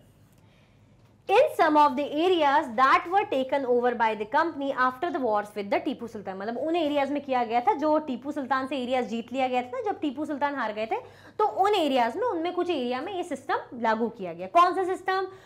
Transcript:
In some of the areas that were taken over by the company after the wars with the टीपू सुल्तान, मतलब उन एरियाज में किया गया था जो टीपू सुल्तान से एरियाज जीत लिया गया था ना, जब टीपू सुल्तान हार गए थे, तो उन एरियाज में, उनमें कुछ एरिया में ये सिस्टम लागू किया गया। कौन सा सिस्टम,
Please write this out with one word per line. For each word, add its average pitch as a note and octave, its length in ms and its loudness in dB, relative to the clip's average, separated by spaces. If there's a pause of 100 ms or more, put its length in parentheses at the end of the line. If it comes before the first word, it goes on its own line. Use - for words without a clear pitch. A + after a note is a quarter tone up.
(1300)
In A4 320 4
some D#4 160 4
of C#4+ 200 6
the C#4 180 -2
areas D4+ 640 2
that D4 320 4
were G4+ 220 2
taken C4+ 320 -2
over B3 320 2
by A3 220 0
the G#3 160 -6
company D4 420 0
after C4 340 0
the E4+ 80 -2
wars G#3+ 280 0
with G3+ 220 -8
the C4+ 160 0
टीपू A#3 220 -6
सुल्तान, G3+ 300 -10
मतलब G#3+ 200 -6
उन D#4+ 180 -2
एरियाज C#4+ 360 0
में D4 100 -2
किया B3+ 220 0
गया A#3 180 0
था G4+ 120 2
जो D4+ 240 2
टीपू C#4+ 340 -6
सुल्तान C4 360 -2
से D4 100 -4
एरियाज B3 300 -2
जीत A#3 260 -8
लिया C4 140 0
गया B3 140 0
था B3 60 -6
ना, B4 140 -6
जब G#4 180 -4
टीपू D4 260 -4
सुल्तान C#4+ 300 -2
हार A3+ 180 -4
गए G#3+ 120 -6
थे, A3+ 100 -4 (440)
तो G#4+ 60 4
उन G4+ 300 2
एरियाज C4 420 2
में, G#4 60 -2
उनमें F4+ 300 -2
कुछ F4 160 -2
एरिया B3+ 320 -2
में F#4+ 120 -8
ये F4+ 100 -4
सिस्टम D#4 340 -4 (160)
लागू A3+ 360 0
किया F3+ 240 -10
गया। F3 140 -10
कौन F4 280 6
सा F#4+ 80 0
सिस्टम, F#4 440 -2 (180)